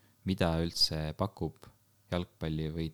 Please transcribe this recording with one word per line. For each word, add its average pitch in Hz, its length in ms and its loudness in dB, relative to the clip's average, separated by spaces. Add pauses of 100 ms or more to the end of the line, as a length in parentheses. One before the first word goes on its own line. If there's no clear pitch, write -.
(260)
mida 95 240 4 (100)
üldse 78 560 0
pakub - 540 -4 (400)
jalgpalli 80 600 -2
või 80 240 -2